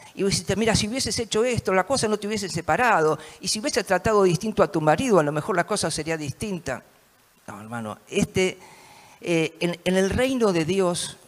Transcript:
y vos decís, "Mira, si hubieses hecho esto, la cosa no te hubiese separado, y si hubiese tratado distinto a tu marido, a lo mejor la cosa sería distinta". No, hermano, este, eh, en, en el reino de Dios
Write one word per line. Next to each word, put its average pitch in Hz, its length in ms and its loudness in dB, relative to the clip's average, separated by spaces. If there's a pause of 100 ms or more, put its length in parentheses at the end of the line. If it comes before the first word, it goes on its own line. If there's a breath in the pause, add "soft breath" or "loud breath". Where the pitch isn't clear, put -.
(140)
y - 100 -2
vos 196 140 0
decís, 185 200 -4
"Mira, 220 180 2
si 214 120 -2
hubieses 233 300 -4
hecho 220 240 0
esto, 233 300 0
la 185 140 2
cosa 254 200 0
no 214 120 0
te 208 80 -8
hubiese 202 240 -4
separado, 160 680 2 (220 loud breath)
y 185 80 -8
si 214 120 -4
hubiese 254 220 -2
tratado 202 420 2
distinto 190 380 2
a - 80 4
tu 160 120 0
marido, 185 360 4
a 156 40 8
lo 147 100 0
mejor 151 240 -2
la 170 100 0
cosa 190 240 -2
sería 160 280 -4
distinta". 151 640 -8 (640)
No, 104 160 -14
hermano, 110 340 -10 (140)
este, 185 480 -2 (640 loud breath)
eh, 165 380 0
en, 175 260 -2
en 185 100 2
el 190 140 2
reino 247 420 2
de 165 140 0
Dios 180 500 0 (120)